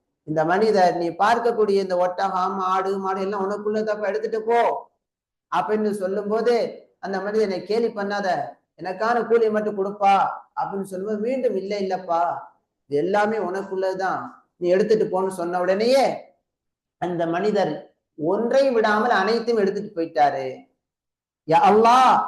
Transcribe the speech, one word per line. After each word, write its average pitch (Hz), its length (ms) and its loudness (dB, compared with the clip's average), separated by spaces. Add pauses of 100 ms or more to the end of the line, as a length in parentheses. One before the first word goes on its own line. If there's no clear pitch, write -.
(220)
இந்த 156 220 -2
மனிதர், 185 520 2
"நீ 170 140 -2
பார்க்கக்கூடிய 214 580 2
இந்த 190 280 0
ஒட்டகம், 185 600 -2
ஆடு, 190 400 -2
மாடு 190 220 -4
எல்லாம் 196 300 -4
உனக்குள்ளதப்ப, 208 560 -4
எடுத்துட்டு 214 360 -4
போ" 226 480 0 (680)
அப்படின்னு 214 340 0
சொல்லும் 196 380 -4
போது, 220 580 0 (120)
அந்த 190 220 -6
மனிதன், 208 300 0
"என்னை 180 160 -6
கேலி 233 200 0
பண்ணாத, 190 560 -4 (400)
எனக்கான 214 440 -2
கூலியை 226 240 2
மட்டும் 214 340 -2
கொடுப்பா" 196 440 2 (280)
அப்படின்னு 196 260 -4
சொல்லும்போது, 196 380 -6
மீண்டும், 247 360 -2
"இல்ல, 196 240 -4
இல்லப்பா, 180 580 -2 (480)
இது 143 120 -2
எல்லாமே 208 380 0
உனக்குள்ளதுதான், 190 920 -4 (280)
நீ 175 120 -4
எடுத்துட்டு 202 360 4
போன்னு" 190 240 -2
சொன்ன 180 320 -4
உடனேயே 220 720 0 (640)
அந்த 170 280 -2
மனிதர் 180 600 -2 (300)
ஒன்றை 233 540 0
விடாமல் 220 400 2
அனைத்தும் 226 460 0
எடுத்துட்டு 196 460 -2
போயிட்டாரு. 135 680 -2 (760)
"யா 160 100 4
அல்லாஹ், 220 720 6